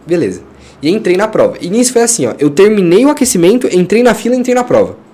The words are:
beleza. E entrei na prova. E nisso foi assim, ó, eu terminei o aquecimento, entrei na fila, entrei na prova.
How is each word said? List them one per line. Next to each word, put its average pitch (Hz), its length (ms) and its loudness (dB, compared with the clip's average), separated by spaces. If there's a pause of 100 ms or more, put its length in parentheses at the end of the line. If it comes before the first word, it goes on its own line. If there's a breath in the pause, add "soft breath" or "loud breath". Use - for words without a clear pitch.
beleza. 135 360 -4 (400 loud breath)
E 143 80 -2
entrei 202 260 0
na 208 120 0
prova. 123 340 0
E 175 80 -8
nisso 240 240 0
foi 233 80 2
assim, 226 240 -2
ó, 107 120 -4
eu 147 120 0
terminei 196 560 2
o 285 40 2
aquecimento, 247 600 0
entrei 180 320 0
na 233 100 2
fila, 233 220 -4
entrei 247 200 -2
na 247 100 0
prova. 104 320 0 (160)